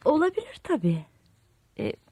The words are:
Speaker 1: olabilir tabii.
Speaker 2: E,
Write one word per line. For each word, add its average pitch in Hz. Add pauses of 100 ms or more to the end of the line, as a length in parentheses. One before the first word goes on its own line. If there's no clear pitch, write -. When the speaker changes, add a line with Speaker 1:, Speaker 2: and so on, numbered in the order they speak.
Speaker 1:
olabilir 359
tabii. 170 (720)
Speaker 2:
E, 214 (200)